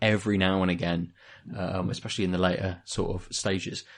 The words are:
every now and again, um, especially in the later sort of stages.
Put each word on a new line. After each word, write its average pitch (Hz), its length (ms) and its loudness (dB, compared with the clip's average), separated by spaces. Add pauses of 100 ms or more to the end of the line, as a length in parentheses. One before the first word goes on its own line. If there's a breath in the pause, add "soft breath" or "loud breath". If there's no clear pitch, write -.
every 107 360 4
now 95 240 4
and 92 100 2
again, 87 420 -2 (420 loud breath)
um, 92 340 -2
especially 104 360 -4
in 90 60 0
the 90 80 0
later 92 460 0
sort - 260 -2
of 92 240 -6
stages. - 480 -4 (140)